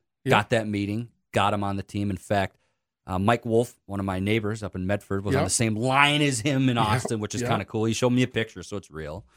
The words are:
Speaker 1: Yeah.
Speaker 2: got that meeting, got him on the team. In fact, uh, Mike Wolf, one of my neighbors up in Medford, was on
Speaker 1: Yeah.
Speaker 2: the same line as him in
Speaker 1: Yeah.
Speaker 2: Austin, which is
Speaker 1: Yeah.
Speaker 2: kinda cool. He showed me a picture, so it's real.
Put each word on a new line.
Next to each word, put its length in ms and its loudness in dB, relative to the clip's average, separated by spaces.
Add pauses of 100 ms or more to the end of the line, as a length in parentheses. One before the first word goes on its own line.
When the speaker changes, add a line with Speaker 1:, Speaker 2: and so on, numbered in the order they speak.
(240)
Speaker 1:
Yeah. 80 0
Speaker 2:
got 200 2
that 160 2
meeting, 420 -2 (220)
got 220 2
him 100 -2
on 140 -4
the 60 -6
team. 260 -4
In 80 -4
fact, 400 -2 (480)
uh, 120 -4
Mike 280 2
Wolf, 400 0
one 160 -6
of 40 -4
my 140 -2
neighbors 420 -2
up 140 -8
in 100 -4
Medford, 380 -2
was 120 0
on 60 4
Speaker 1:
Yeah. 40 0
Speaker 2:
the 40 -2
same 260 0
line 460 4
as 200 2
him 280 2
in 60 2
Speaker 1:
Yeah. 80 2
Speaker 2:
Austin, 360 0
which 140 -6
is 80 -4
Speaker 1:
Yeah. 80 -2
Speaker 2:
kinda 160 0
cool. 200 -2
He 80 2
showed 160 2
me 140 4
a 40 2
picture, 360 -6
so 140 -10
it's 140 -14
real. 340 -10 (120)